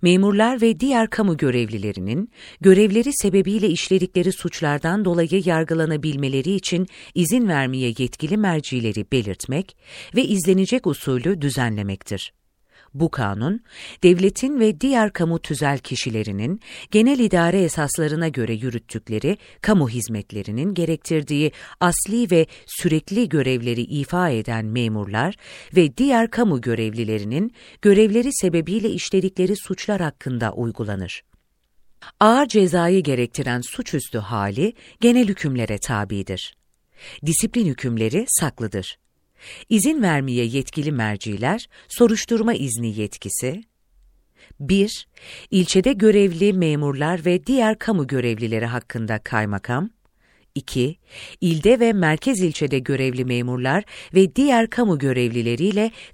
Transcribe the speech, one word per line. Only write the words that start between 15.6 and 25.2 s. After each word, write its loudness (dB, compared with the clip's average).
kişilerinin -6
genel 4
idare 2
esaslarına -2
göre -2
yürüttükleri -4
kamu 2
hizmetlerinin -6
gerektirdiği -2
asli 0
ve 4
sürekli -2
görevleri 0
ifa -2
eden -4
memurlar -2